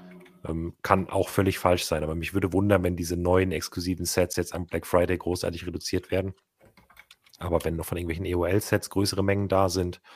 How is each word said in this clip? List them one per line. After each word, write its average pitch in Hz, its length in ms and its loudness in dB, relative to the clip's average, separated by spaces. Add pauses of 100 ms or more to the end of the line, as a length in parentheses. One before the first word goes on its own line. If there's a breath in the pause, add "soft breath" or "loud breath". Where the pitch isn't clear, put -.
(460 loud breath)
Ähm, 82 360 -4
kann 95 260 2
auch 95 200 0
völlig 98 300 2
falsch 90 260 4
sein, 78 180 0
aber 78 120 -2
mich 82 200 -4
würde 95 180 0
wundern, 98 300 4
wenn 90 140 0
diese 85 200 -4
neuen 90 360 2
exklusiven 87 540 -4
Sets 87 300 0
jetzt - 180 -4
am 87 120 -6
Black 85 200 -6
Friday 87 320 2
großartig 87 480 -4
reduziert 85 440 -6
werden. 95 240 -2 (1040)
Aber 85 260 0
wenn 82 120 -2
noch 80 100 -6
von 87 120 -6
irgendwelchen 85 260 -4
E 85 100 -2
O 87 100 2
L-Sets 101 460 0
größere 98 320 0
Mengen 98 260 0
da 95 200 4
sind 90 320 -2 (160 loud breath)